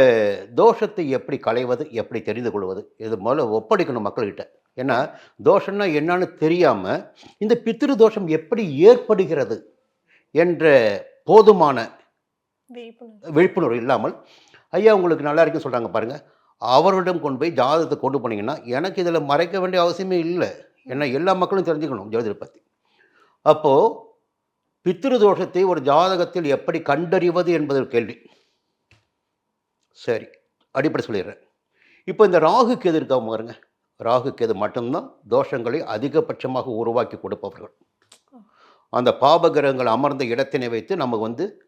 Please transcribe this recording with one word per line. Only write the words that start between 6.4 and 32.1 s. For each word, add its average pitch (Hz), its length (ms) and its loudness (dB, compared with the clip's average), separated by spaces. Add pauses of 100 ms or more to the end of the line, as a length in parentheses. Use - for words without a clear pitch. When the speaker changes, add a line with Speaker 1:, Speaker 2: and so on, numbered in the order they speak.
Speaker 1:
இந்த 220 160 2 (100)
பித்ரு 233 320 -2
தோஷம் 214 300 4
எப்படி 156 520 -4
ஏற்படுகிறது 160 800 4 (760)
என்ற 160 300 2 (600)
போதுமான 185 520 6 (920)
Speaker 2:
விழிப்புணர்வு. 226 640 -18
Speaker 1:
விழிப்புணர்வு 160 440 2
இல்லாமல், 123 380 -2 (580)
ஐயா 214 220 4
உங்களுக்கு 170 300 -2
நல்லா 151 180 0
இருக்குன்னு 156 240 -2
சொல்றாங்க 120 240 -4
பாருங்க, 113 260 -6 (460)
அவரிடம் 170 580 2
கொண்டு 135 180 -6
போய் 165 140 -4
ஜாதகத்தை 147 460 0
கொண்டு 135 200 -4
போனீங்கன்னா, 117 460 -6
எனக்கு 165 380 -4
இதுல 165 220 0
மறைக்க 170 360 0
வேண்டிய 180 220 0
அவசியமே 180 360 -2
இல்லை. 165 320 -2 (360)
ஏன்னா 135 260 -4
எல்லா 170 200 0
மக்களும் 185 320 -2
தெரிஞ்சுக்கணும் 135 480 -6
ஜோதிடரை 110 260 -4
பத்தி. - 220 -18 (840)
அப்போ 151 280 4 (1120)
பித்ரு 185 320 -2
தோஷத்தை 185 480 2
ஒரு 175 140 0
ஜாதகத்தில் 170 640 0
எப்படி 147 380 -2
கண்டறிவது 175 680 0
என்பது 143 280 0
ஒரு 120 80 -4
கேள்வி. 117 280 -2 (1800)
சரி, 123 280 -6 (480)
அடிப்படை 139 300 -2
சொல்லிடுறேன். 101 360 -8 (680)
இப்போ 202 160 4